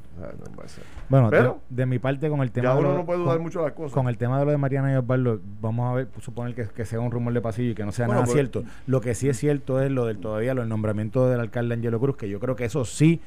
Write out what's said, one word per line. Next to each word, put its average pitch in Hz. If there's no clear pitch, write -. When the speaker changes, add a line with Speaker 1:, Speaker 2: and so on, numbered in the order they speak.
Speaker 1:
o -
sea, -
no -
puede -
ser". -
Speaker 2:
Bueno, 131
Speaker 1:
Pero 143
Speaker 2:
de, 131
de 127
mi 127
parte, 139
con 147
el 127
tema 120
Speaker 1:
ya 131
Speaker 2:
de 143
Speaker 1:
uno 143
Speaker 2:
lo, 143
Speaker 1:
no 175
puede 175
dudar 175
Speaker 2:
con, 165
Speaker 1:
mucho 165
de 165
las 139
cosas. 147
Speaker 2:
con 127
el 117
tema 123
de 143
lo 147
de 147
Mariana 135
y 135
Osvaldo, 123
vamos 117
a 123
ver, 127
suponer 120
que, 120
que 110
sea 113
un 120
rumor 120
de 120
pasillo 117
y 110
que 104
no 101
sea 120
Speaker 3:
Bueno, 120
Speaker 2:
nada 120
Speaker 3:
pero -
Speaker 2:
cierto. 98
Lo 131
que 123
sí 135
es 131
cierto 139
es 135
lo 123
del 110
todavía, 110
lo 127
del 113
nombramiento 107
del 123
alcalde 117
Angelo 117
Cruz, 135
que 107
yo 98
creo 127
que 123
eso 127
sí 156